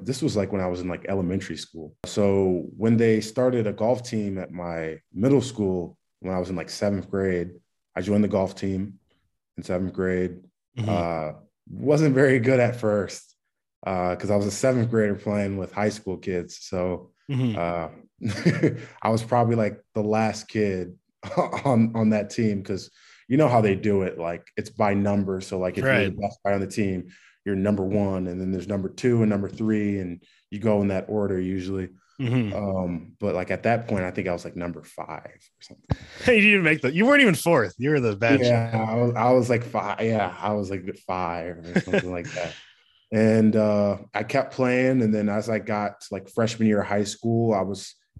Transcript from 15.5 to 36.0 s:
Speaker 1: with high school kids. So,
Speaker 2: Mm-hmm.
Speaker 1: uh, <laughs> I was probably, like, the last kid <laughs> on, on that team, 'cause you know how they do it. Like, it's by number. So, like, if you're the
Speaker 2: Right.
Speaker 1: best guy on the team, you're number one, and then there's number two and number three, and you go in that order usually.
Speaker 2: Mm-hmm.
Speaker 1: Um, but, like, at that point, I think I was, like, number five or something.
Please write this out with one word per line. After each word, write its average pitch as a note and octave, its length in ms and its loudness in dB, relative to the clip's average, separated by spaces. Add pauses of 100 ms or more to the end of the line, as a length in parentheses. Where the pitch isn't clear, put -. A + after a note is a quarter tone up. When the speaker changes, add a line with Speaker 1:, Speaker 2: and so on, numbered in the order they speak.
Speaker 1:
with F2+ 140 -6
high G#2+ 180 0
school G2 260 -6
kids. F2+ 460 -6
So, F2+ 480 -4 (200)
Speaker 2:
Mm-hmm. B2+ 280 -2
Speaker 1:
uh, F2 1200 -2 (140)
<laughs> - 100 -16
I A2 80 2
was A2+ 120 2
probably, A2+ 340 2
like, G#2 240 0 (140)
the A2 80 -2
last G#2+ 460 0
kid F#2+ 480 -2 (260)
<laughs> - 140 -12 (280)
on, A#2 300 4
on A2 160 2
that G#2 200 0
team, G#2 320 0
'cause F#2+ 280 -8 (380)
you B2+ 80 2
know D3+ 120 6
how A#2+ 120 4
they G2+ 140 4
do G2 280 2
it. E2 160 -4
Like, E2+ 280 -6 (100)
it's G#2+ 140 -6
by G#2 240 0
number. G2+ 460 0
So, F#2+ 180 -6
like, F#2 200 -4
if - 60 -2
you're C3+ 140 4
the G2+ 120 0
Speaker 2:
Right. G2 100 -8
Speaker 1:
best G2+ 240 -6
guy G2+ 100 2
on G2 60 0
the F#2+ 60 -2
team, F#2+ 420 -2 (360)
you're G2+ 120 -2
number G2+ 280 0
one, F#2+ 420 0
and F2+ 140 -6
then F#2 100 -4
there's F#2 160 -4
number G2 220 -4
two A#2+ 340 2
and G#2+ 80 4
number G2 180 0
three, G#2 520 0
and F2+ 220 -8 (280)
you G#2 80 -8
go G#2 240 2
in G2 60 2
that F#2+ 200 -2
order G2 320 0
usually. F#2 500 -4 (300)
Speaker 2:
Mm-hmm. A#2+ 360 0
Speaker 1:
Um, F#2 640 -4
but, G2+ 160 -2
like, F2+ 160 -4
at F2+ 120 -4
that A#2 220 0
point, G2 160 -2
I F2+ 80 -4
think F2+ 160 -6
I F2+ 60 0
was, F2 120 -6
like, E2 120 -14
number E2+ 260 -8
five D#2+ 540 -14
or - 260 -20
something. - 220 -20 (420)